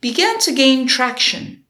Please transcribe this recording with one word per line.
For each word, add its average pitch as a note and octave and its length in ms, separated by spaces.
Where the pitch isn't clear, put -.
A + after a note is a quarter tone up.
began F4+ 380
to E4+ 120
gain C4 360
traction. - 840